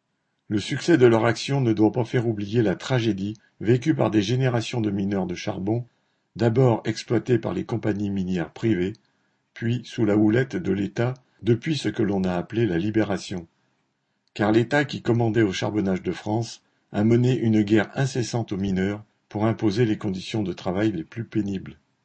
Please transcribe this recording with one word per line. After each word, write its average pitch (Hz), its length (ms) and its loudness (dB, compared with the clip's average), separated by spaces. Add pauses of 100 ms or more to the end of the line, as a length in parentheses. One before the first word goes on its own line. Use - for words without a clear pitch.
(520)
Le 107 60 2
succès 147 400 2
de 127 80 8
leur 113 200 6
action 139 340 0
ne 117 120 2
doit 104 200 4
pas 123 120 -2
faire 117 220 -2
oublier 104 340 -2
la 101 140 2
tragédie 107 600 -2 (260)
vécue 127 340 2
par 123 160 0
des 104 100 2
générations 120 600 -2
de 107 100 0
mineurs 98 380 -2
de 87 80 -6
charbon, 107 500 -4 (480)
d'abord 117 500 4
exploités 110 540 -2
par 101 160 -4
les 92 80 -4
compagnies 101 480 -4
minières 92 400 -4
privées, 101 440 -2 (600)
puis 120 300 -4
sous - 200 -2
la 101 120 2
houlette 107 400 2
de 92 160 -2
l'État 101 420 -2 (300)
depuis 120 320 0
ce 110 120 -4
que 117 140 -4
l'on 98 220 0
a 90 100 -2
appelé 104 320 -2
la 87 120 0
Libération. 101 680 -2 (880)
Car 107 160 2
l'État 120 340 4
qui 107 180 -8
commandait 117 400 2
au 98 100 2
charbonnage 98 500 -2
de 92 80 -4
France 110 540 -6 (260)
a 104 140 0
mené 120 340 4
une 110 240 2
guerre 101 320 2
incessante 123 560 -2
aux 101 60 -6
mineurs 98 480 -2 (240)
pour 107 180 -2
imposer 110 380 0
les 107 140 0
conditions 101 440 -4
de 90 100 -4
travail 95 380 -2
les 80 140 -6
plus - 180 -12
pénibles. 98 560 -6 (260)